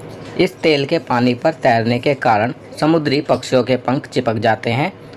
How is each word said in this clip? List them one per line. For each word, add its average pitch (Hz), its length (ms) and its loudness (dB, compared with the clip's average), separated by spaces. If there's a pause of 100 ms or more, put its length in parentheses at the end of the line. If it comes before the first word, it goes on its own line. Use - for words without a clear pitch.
(360)
इस 185 240 0
तेल 147 260 2
के 165 140 0
पानी 123 340 0
पर 160 200 -2
तैरने 117 440 2
के 139 180 2
कारण 117 360 2 (280)
समुद्री 151 400 2
पक्षियों 127 440 0
के 127 140 0
पंख 127 280 -2
चिपक 117 320 -2
जाते 110 340 0
हैं 151 200 -2 (240)